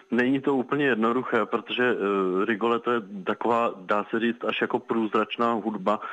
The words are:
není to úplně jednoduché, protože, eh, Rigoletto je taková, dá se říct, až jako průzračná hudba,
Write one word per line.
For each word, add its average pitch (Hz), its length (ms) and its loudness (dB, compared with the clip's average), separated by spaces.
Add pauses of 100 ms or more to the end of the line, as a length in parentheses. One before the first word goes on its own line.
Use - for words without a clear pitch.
(100)
není 127 300 2
to 139 140 0
úplně 139 320 0
jednoduché, 117 600 2
protože, 110 380 -2
eh, 98 600 2
Rigoletto 113 460 0
je 120 100 2 (260)
taková, 113 540 0
dá 101 300 0
se 95 100 0
říct, 117 240 -2
až - 160 -2
jako 120 180 0
průzračná 113 720 0
hudba, 104 480 0 (120)